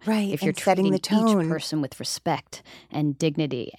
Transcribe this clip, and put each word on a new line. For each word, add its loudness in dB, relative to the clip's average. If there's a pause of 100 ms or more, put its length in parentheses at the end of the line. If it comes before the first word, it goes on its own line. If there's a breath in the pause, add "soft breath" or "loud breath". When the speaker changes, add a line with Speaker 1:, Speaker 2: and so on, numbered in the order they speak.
Speaker 1:
Right, 0
Speaker 2:
If -2
you're 2
Speaker 1:
and -6
setting 4
Speaker 2:
treating 2
Speaker 1:
the 2
tone. 4
Speaker 2:
each 0
person -2
with -6
respect -6 (300 loud breath)
and 0
dignity -2